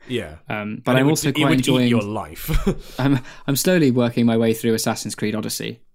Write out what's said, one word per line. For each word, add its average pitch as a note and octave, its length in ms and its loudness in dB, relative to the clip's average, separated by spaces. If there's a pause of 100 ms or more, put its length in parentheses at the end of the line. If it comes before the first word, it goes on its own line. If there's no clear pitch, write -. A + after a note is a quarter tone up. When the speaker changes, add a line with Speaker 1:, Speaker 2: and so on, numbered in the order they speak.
Speaker 1:
Yeah. F#2 280 -6 (120)
Speaker 2:
Um, G#2+ 360 -6
but B2 80 -2
Speaker 1:
And B2+ 60 4
it - 20 4
Speaker 2:
I'm C#3 60 4
Speaker 1:
would, D3+ 60 4
Speaker 2:
also D3+ 180 0
Speaker 1:
it C3 40 -2
Speaker 2:
quite D3+ 160 0
Speaker 1:
would - 80 4
Speaker 2:
enjoying B2+ 280 2
Speaker 1:
eat A#2+ 40 2
your A#2 120 2
life. G#2 480 -8 (440)
<laughs> - 60 -10
Speaker 2:
I'm, C3+ 200 2 (260)
I'm C#3 100 0
slowly E3+ 340 4
working A#2+ 360 2
my A#2 100 4
way A2+ 180 2
through A2+ 200 0
Assassin's A2 400 -4
Creed G#2 200 -4
Odyssey. A2+ 460 -6 (140)